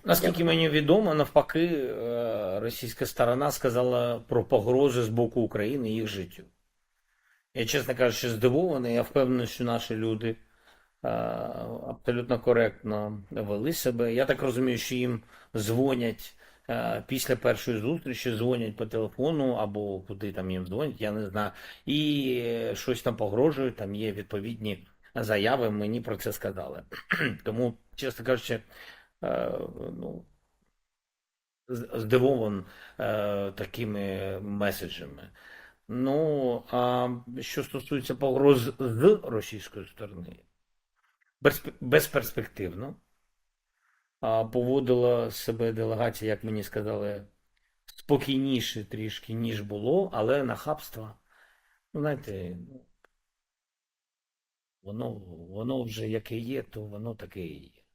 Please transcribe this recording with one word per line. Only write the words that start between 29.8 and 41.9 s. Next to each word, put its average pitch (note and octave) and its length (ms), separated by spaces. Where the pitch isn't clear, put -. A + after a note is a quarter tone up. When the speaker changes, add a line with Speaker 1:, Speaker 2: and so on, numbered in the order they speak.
Speaker 1:
ну, - 320
з-, A#2+ 260
здивований, A2+ 680
е, G#2 520
такими G2 880
меседжами. F#2+ 920
Ну, C3+ 840
а B2 380
що C3 240
стосується C3+ 520
погроз C3+ 640
з C3+ 440
російської G#2+ 600
сторони, F#2+ 540
безп-, - 400
безперспективно. B2 1120